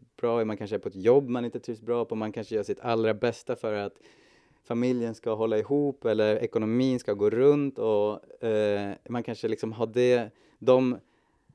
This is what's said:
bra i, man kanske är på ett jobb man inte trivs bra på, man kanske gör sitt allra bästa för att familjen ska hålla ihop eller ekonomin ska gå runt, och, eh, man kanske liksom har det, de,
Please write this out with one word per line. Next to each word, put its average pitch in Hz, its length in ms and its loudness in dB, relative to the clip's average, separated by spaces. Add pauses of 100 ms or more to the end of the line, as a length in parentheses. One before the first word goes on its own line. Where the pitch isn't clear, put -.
(180)
bra 120 240 0
i, 110 40 -2
man 107 120 -4
kanske 104 180 -6
är 98 40 -2
på - 80 -8
ett 95 80 -12
jobb 120 340 4
man 120 160 -2
inte 120 140 -8
trivs 113 220 -10
bra 117 240 -2
på, 113 100 -8
man 107 160 -4
kanske 110 240 -8
gör 107 80 -2
sitt 98 160 -6
allra 113 340 0
bästa 117 420 -4
för 110 180 -6
att 101 200 -6 (720)
familjen 120 520 -2
ska - 180 -4
hålla 110 240 0
ihop 139 480 -2
eller 107 300 2
ekonomin 120 640 0
ska 107 140 -2
gå 101 160 2
runt, 139 500 2
och, 104 640 -2
eh, 104 500 0 (160)
man 120 140 -6
kanske 117 240 -6
liksom 113 260 -4
har 113 140 -2
det, 120 420 2 (300)
de, 127 380 4 (580)